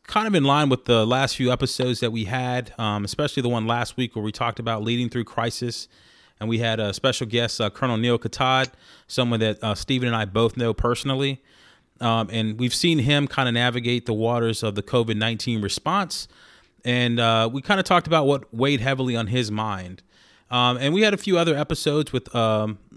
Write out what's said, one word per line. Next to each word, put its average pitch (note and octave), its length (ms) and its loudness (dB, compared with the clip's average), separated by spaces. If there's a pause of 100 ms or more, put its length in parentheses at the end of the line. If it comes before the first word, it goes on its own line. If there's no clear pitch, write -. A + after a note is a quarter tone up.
kind G#3+ 240 0
of G3+ 80 2
in C#3+ 80 4
line C#3+ 240 4
with B2+ 160 2
the A#2 200 4
last B2+ 300 2
few B2 160 0
episodes B2+ 480 0
that A2+ 140 -2
we A2+ 140 -4
had, B2 520 -4
um, G#2 260 -2
especially C#3 380 -4
the A#2+ 60 0
one A2+ 180 0
last A#2 300 -2
week B2 180 -4
where G#2+ 100 -4
we G#2+ 60 -2
talked A#2 300 -4
about A2+ 240 -4
leading A#2+ 240 0
through A#2 160 -2
crisis. A#2 640 -4 (500)
And G#2+ 100 -6
we A2+ 120 0
had A2+ 180 0
a G#2 160 -2
special B2+ 320 -2
guest, A#2 340 -2
uh, A2 80 0
Colonel A#2+ 280 -2
Neil A#2+ 200 2
Katad, C3 540 0 (380)
someone A#2+ 320 0
that, A2 200 0
uh, G#2+ 140 -2
Stephen B2+ 320 -2
and A#2 100 0
I G#2+ 80 0
both G#2+ 320 0
know A#2 160 0
personally. C3+ 720 -2 (600)
Um, A2+ 300 2
and A2 260 -2
we've B2 160 0
seen E3 260 2
him C#3+ 280 2
kind C3 180 0
of A#2+ 60 0
navigate A#2+ 540 0
the A#2 80 0
waters A2+ 480 0
of G#2+ 120 -2
the G2+ 80 -4
covid A2+ 340 0
nineteen A2+ 440 -2
response. D#3+ 680 -2 (540)
And, B2 380 0
uh, A2+ 320 4
we C3+ 80 -6
kind G3 180 0
of F#3 60 0
talked F3 220 2
about D#3 200 4
what C#3 280 0
weighed C3+ 260 2
heavily C3 360 0
on A2+ 100 -2
his A2+ 240 0
mind. G2 520 -6 (480)
Um, B2 280 2
and C#3 160 0
we G#3 80 4
had G#3+ 100 4
a G3 60 -2
few F#3 180 0
other E3 180 4
episodes D3+ 560 0
with, - 240 -4
um, A2 440 2 (180)